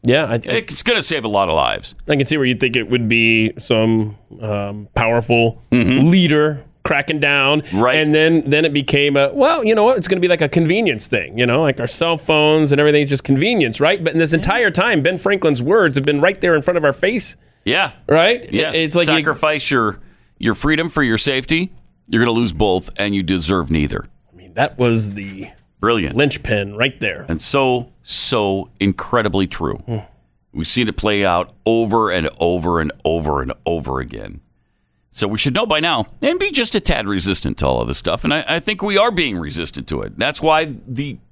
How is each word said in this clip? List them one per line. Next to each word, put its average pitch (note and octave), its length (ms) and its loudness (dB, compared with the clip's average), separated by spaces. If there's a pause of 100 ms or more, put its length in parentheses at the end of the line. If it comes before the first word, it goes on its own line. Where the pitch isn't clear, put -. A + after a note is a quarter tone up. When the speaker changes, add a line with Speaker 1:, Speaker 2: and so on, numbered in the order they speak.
Speaker 1:
Yeah, C3 220 4
I, A2+ 80 -2
I A#2 120 -2
Speaker 2:
It's - 360 -4
gonna A3+ 200 0
save C#3+ 220 -4
a A#2 40 -2
lot G2 200 2
of D#2+ 60 2
lives. A#1+ 400 -2 (140)
Speaker 1:
I D3+ 80 2
can C#3 100 2
see D#3 100 -2
where C#3 100 0
you'd B2+ 140 0
think B2 160 0
it A#2 140 -2
would A#2+ 180 0
be A2+ 500 2
some, A2 580 0 (240)
um, G#2 540 -6
powerful A#2 680 2 (120)
Speaker 2:
Mm-hmm. B2+ 360 4
Speaker 1:
leader D3+ 560 4 (200)
cracking D3 360 -2
down. C#3+ 420 2 (120)
Speaker 2:
Right. B2 240 4
Speaker 1:
And D3+ 160 2
then, D#3+ 340 4
then D3 160 2
it D#3 80 0
became C#3+ 440 2
a, C#3 180 2
"Well, C#4+ 300 2
you A3 100 4
know G#3+ 100 2
what? B3 140 4
It's F3 100 -6
gonna F#3 140 0
be F3+ 60 2
like E3+ 120 2
a D3+ 80 0
convenience E3+ 600 0
thing, F2 280 -4
you B2 80 2
know, B2 160 2
like C#3+ 200 0
our A#2+ 80 -4
cell E3+ 280 -2
phones D#3 560 2
and C#3+ 80 2
everything D3 220 4
is C#3 80 -2
just C#3 140 -4
convenience," C#3+ 560 0
right? F3 220 2
But D#3+ 120 -2
in D#3+ 60 2
this D#3 120 2
entire G3 380 0
time, F#3 320 0
Ben F3 160 0
Franklin's E3 440 0
words E3 340 2
have C3+ 100 -2
been D3 160 2
right F#3+ 180 2
there F3 140 2
in D3+ 80 2
front F3 160 0
of D3+ 60 -2
our C#3 100 4
face. - 420 -2 (300)
Speaker 2:
Yeah. D3+ 240 0 (180)
Speaker 1:
Right? G3 420 2
Speaker 2:
Yes. D3+ 260 -2
Speaker 1:
It's D#3+ 200 0
like E3+ 120 2
you D#3 80 2
Speaker 2:
Sacrifice D#3 540 -2
your, A#2 280 0 (400)
your A2+ 160 0
freedom D#3 340 -2
for D#3 140 0
your A2+ 160 0
safety. D3 540 -2 (340)
You're A2+ 180 0
gonna A#2+ 60 2
lose A2+ 240 0
both, F#2 420 0
and G2+ 180 -2
you G2 100 0
deserve E2+ 460 -2
neither. D2 360 -2 (260)
Speaker 1:
I - 40 -20
mean, - 180 -20
that C#3+ 240 -2
was A#2 340 0
the G2 360 -12 (320)
Speaker 2:
Brilliant. G#2 360 0
Speaker 1:
linchpin G#2+ 600 -2
right B2+ 240 -2
there. G2 280 -6
Speaker 2:
And D#2+ 140 -4
so, C3 500 0 (100)
so G2 680 -2 (100)
incredibly G2 680 0
true. D2 300 -6 (100)
Speaker 1:
Hmm. A#2 120 -6 (560)
Speaker 2:
We've D#2+ 120 -6
seen A#2+ 220 0
it - 80 -6
play G#2 280 0
out F2 280 0 (140)
over A2+ 440 2
and E2 200 -2 (100)
over E2+ 400 0
and D2+ 100 -2 (140)
over D2+ 380 -2
and B1+ 100 -8 (140)
over C2+ 340 -4
again. A1 400 -14 (720)
So - 160 -4
we G#2+ 120 -4
should C3 160 -2
know A3 120 0
by D#3 140 2
now D#3 260 -2 (160)
and E4 160 0
be G4 120 -2
just C4+ 240 -2
a G#3 60 2
tad A2+ 280 -2
resistant F#2 500 -2
to C#2 80 0
all B1+ 140 0
of A#1 80 -4
this B1+ 100 -4
stuff. - 260 -4
And - 80 0
I, D3+ 140 -2
I E3 140 -2
think G#3 220 -6
we G3+ 160 0
are A3+ 120 4
being D#3+ 260 -2
resistant D2 520 -8
to C#2+ 140 -4
it. G1+ 160 -12
That's B2 220 -4
why D#3 340 0 (120)
the C3 320 -8 (140)